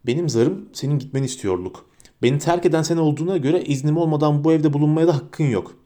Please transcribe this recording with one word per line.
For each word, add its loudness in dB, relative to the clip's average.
"Benim -2
zarım -2
senin -4
gitmeni -4
istiyor -4
Luke. -10
Beni 2
terk -2
eden 2
sen 0
olduğuna 0
göre 0
iznim 0
olmadan 2
bu 4
evde 2
bulunmaya 2
da 4
hakkın -4
yok." -2